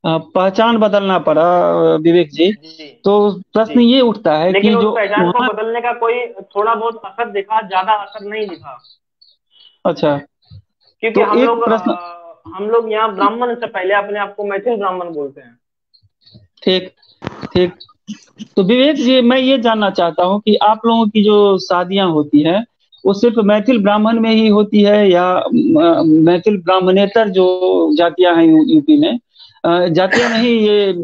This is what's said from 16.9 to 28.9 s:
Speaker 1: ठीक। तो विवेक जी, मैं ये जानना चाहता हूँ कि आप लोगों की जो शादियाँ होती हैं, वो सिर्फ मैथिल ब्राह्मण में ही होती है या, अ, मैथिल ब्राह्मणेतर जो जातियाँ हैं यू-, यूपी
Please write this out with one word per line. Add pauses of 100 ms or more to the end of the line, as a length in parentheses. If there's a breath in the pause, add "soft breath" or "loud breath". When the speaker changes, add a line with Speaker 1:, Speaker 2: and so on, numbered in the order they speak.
Speaker 1:
ठीक। (840)
तो
विवेक
जी,
मैं
ये
जानना
चाहता
हूँ
कि
आप
लोगों
की
जो
शादियाँ
होती
हैं, (400)
वो
सिर्फ
मैथिल
ब्राह्मण
में
ही
होती
है
या,
अ, (560)
मैथिल
ब्राह्मणेतर
जो
जातियाँ
हैं
यू-,
यूपी